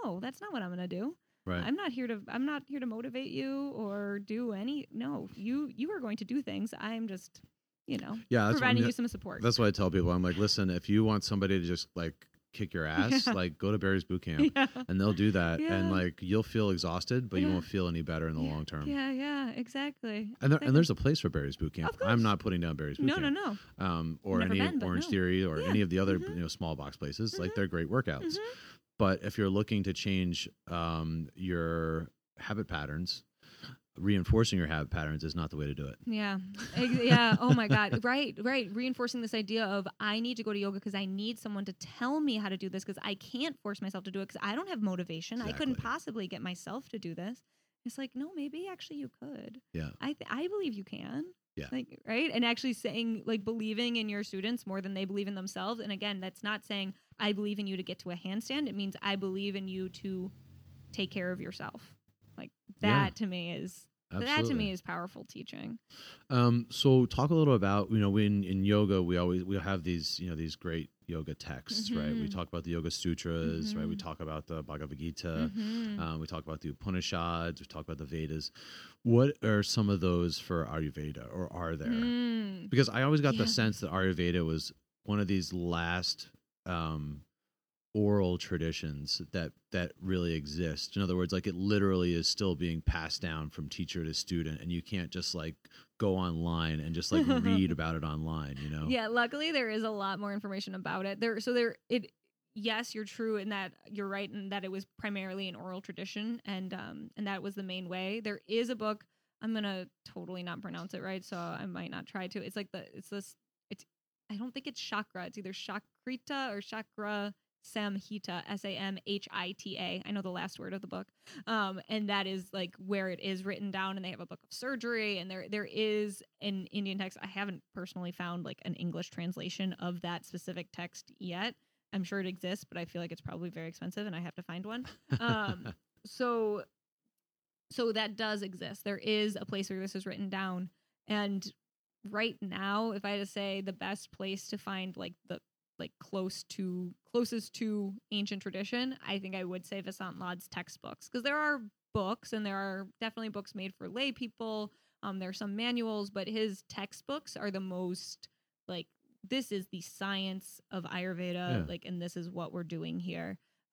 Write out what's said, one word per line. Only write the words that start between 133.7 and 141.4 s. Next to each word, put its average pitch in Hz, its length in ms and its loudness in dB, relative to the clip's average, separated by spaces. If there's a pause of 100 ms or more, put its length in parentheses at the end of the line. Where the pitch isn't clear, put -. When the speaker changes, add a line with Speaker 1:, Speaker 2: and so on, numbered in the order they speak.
Speaker 1:
and 185 100 -6
I 170 40 -6
have 175 160 -8
to 180 80 -10
find 175 200 -8
one. 233 220 -8 (340)
Um, 208 540 0 (160)
Speaker 2:
<laughs> - 160 -20
Speaker 1:
so, 220 600 0 (1080)
so 233 220 0
that 214 220 0
does 214 280 -2
exist. 190 400 -8
There 202 160 -2
is 214 400 4
a 202 60 -6
place 196 260 -2
where 190 80 -2
this 190 160 -6
is 190 100 -6
written 196 240 -4
down. 185 400 -2 (380)
And 202 440 0 (520)